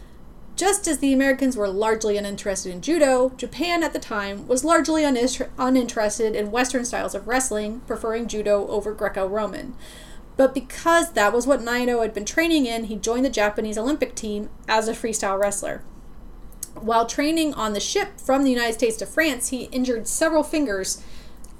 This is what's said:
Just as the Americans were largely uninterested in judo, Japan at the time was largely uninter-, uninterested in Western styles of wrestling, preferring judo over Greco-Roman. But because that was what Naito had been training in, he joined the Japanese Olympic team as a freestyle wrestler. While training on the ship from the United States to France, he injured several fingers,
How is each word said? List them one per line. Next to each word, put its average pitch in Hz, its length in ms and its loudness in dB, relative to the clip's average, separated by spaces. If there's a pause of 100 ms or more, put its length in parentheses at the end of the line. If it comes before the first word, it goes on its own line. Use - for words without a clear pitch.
(560)
Just 381 320 2
as 302 100 2
the 269 160 4
Americans 269 420 4
were 202 140 0
largely 214 480 2
uninterested 202 540 -4
in 175 100 -8
judo, 262 560 4
Japan 330 460 0
at 294 100 -2
the 320 60 -4
time 202 480 -6
was 247 160 2
largely 311 400 4
uninter-, 254 540 0
uninterested 226 760 2
in 208 160 -2
Western 247 320 0
styles 190 300 -4
of 202 140 -8
wrestling, 220 540 -2
preferring 226 460 -4
judo 208 400 2
over 208 260 -2
Greco-Roman. 196 840 -4 (600)
But 262 200 6
because 330 560 2
that 208 200 4
was 240 140 2
what 269 140 4
Naito 240 420 0
had 214 100 0
been 208 140 -6
training 330 400 4
in, 233 200 -2
he 214 100 -6
joined 226 280 0
the 277 60 4
Japanese 214 480 0
Olympic 269 380 -2
team 208 340 -6 (180)
as 220 200 2
a 233 60 0
freestyle 214 460 -2
wrestler. - 440 -2 (880)
While 226 320 2
training 302 480 0
on 214 200 -2
the 202 60 -4
ship 403 400 -2
from 269 240 2
the 269 60 6
United 233 240 2
States 226 240 0
to - 80 -6
France, 302 440 0
he 247 160 -4
injured 247 420 -2
several 320 340 2
fingers, 214 640 -2 (560)